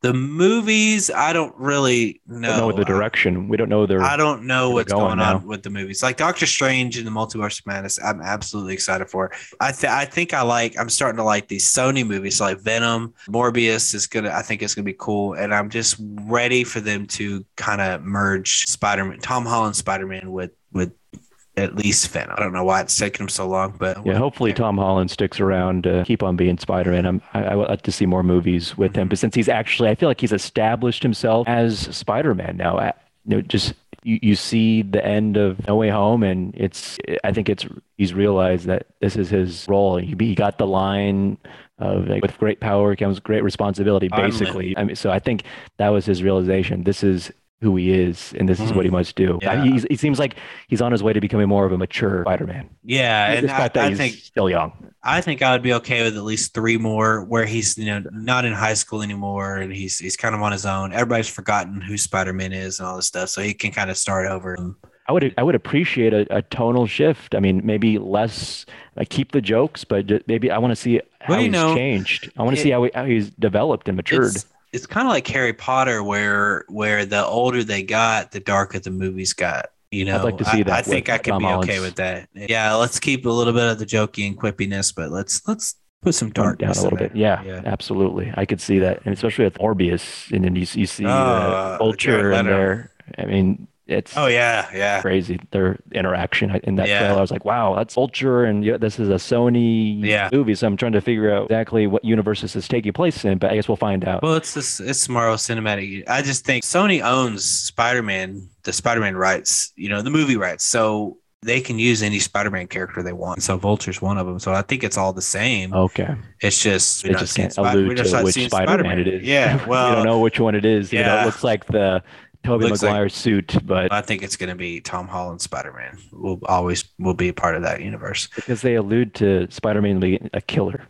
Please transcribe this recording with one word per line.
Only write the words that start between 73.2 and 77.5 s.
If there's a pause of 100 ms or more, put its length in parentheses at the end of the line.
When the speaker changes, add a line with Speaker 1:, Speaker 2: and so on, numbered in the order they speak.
Speaker 2:
developed
and
matured.
Speaker 1:
it's, (260)
it's
kinda
like
Harry
Potter,
where,
where
the
older